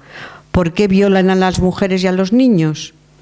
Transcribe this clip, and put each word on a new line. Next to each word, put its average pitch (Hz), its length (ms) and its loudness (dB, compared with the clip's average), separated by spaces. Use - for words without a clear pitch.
¿Por 165 220 0
qué 208 140 0
violan 190 420 2
a 185 60 0
las 185 240 0
mujeres 185 440 -2
y 190 40 0
a 185 40 -2
los 185 220 -2
niños?". 180 640 0